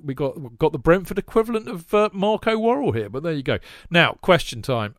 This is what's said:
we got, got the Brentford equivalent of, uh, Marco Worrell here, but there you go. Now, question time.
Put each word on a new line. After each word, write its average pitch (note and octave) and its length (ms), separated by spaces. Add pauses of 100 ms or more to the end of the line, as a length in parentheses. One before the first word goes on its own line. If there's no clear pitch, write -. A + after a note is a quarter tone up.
we C#3 100
got, C3 460
got D#3 120
the D3+ 60
Brentford F3 400
equivalent A3 500
of, E3+ 280
uh, G#3 180
Marco G#3+ 460
Worrell A#3 320
here, G#2 180
but C3 140
there E3 100
you C#3+ 80
go. B2+ 160 (320)
Now, E3+ 320
question D3+ 400
time. A2+ 380